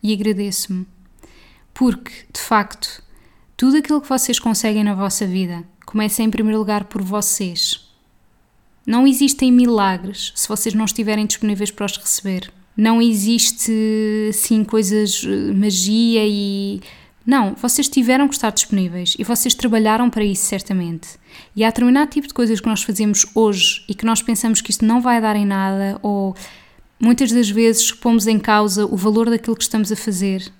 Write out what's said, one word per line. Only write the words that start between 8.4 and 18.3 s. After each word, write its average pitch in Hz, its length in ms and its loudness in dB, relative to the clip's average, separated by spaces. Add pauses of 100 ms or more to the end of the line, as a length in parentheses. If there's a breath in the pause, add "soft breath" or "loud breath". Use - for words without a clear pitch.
Não 240 200 2
existem 269 460 2
milagres 202 840 0
se - 120 -4
vocês 214 260 -4
não 220 120 0
estiverem 214 400 -2
disponíveis 208 440 -2
para - 160 -8
os 196 120 -6
receber. - 540 -6 (240)
Não 226 260 4
existe, 220 1300 0
sim, 214 300 2
coisas, 214 600 0
eh, 196 300 -2
magia 214 720 2
e... 202 560 -4 (420 loud breath)
Não, 233 300 2
vocês 285 340 -2
tiveram 262 400 2
que 277 60 0